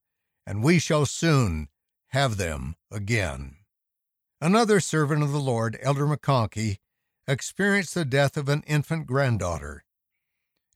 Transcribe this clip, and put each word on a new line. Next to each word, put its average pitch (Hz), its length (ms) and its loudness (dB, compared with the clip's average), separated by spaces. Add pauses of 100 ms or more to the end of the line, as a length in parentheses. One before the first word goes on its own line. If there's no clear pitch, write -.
(460)
and 101 180 -4
we 170 140 6
shall 151 280 2
soon 110 600 0 (400)
have 135 280 0
them 78 380 -6 (160)
again." 95 680 -4 (840)
Another 208 400 4
servant 151 420 0
of 143 80 0
the 147 80 -2
Lord, 117 440 -2
Elder 139 240 0
McConkie, 113 720 0 (500)
experienced 196 640 -2
the 170 120 -2
death 135 320 2
of 139 100 -2
an 143 140 0
infant 151 440 -2
granddaughter. 90 800 -2 (920)